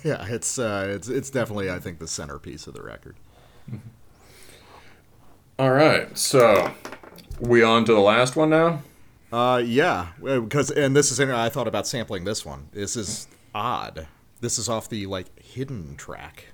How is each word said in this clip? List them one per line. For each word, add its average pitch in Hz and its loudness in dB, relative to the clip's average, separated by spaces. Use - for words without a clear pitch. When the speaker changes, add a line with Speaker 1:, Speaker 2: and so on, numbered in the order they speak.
Speaker 1:
yeah, 139 -4
it's, 113 -4
uh, 101 -2
it's, 101 -6
it's 131 -4
definitely, 104 -2
I 90 -6
think, 90 -12
the 85 -12
centerpiece 71 -10
of 69 -14
the - -14
record. - -16
Speaker 2:
Mm-hmm. 117 -10
All 131 4
right, 135 4
so 104 6
we 120 6
on 113 6
to 117 6
the 107 6
last 113 4
one 156 4
now? 160 2
Speaker 1:
Uh, 123 2
yeah, 120 2
uh, 131 0
'cause, 135 0
and 139 2
this 143 6
is, 120 -2
I 123 0
thought 120 -4
about 104 -4
sampling 107 -6
this 107 -6
one. 69 -14
This 101 -6
is - -8
odd. 98 -6
This 120 -4
is 113 -6
off 110 -4
the, 104 -8
like, 95 -10
hidden 117 -12
track, - -16